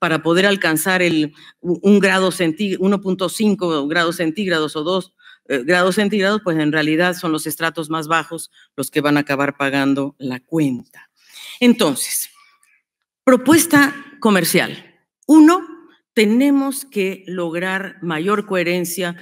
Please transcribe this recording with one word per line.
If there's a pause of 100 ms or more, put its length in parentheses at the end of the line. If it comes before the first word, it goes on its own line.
para
poder
alcanzar
el (280)
u-,
un
grado
centí-,
uno
punto
cinco
grados
centígrados
o
dos, (360)
eh,
grados
centígrados,
pues,
en
realidad
son
los
estratos
más
bajos (260)
los
que
van
a
acabar
pagando
la
cuenta. (500)
Entonces, (920)
propuesta (240)
comercial. (300)
Uno, (480)
tenemos
que
lograr
mayor
coherencia